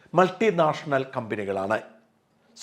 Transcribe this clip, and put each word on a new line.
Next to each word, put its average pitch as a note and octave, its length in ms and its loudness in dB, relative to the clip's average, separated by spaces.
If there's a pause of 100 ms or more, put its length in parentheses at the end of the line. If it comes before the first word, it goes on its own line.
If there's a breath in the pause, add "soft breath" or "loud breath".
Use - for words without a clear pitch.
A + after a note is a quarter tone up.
(180 soft breath)
മൾട്ടിനാഷണൽ E3 840 2 (120)
കമ്പനികളാണ്. G2+ 640 -2 (840)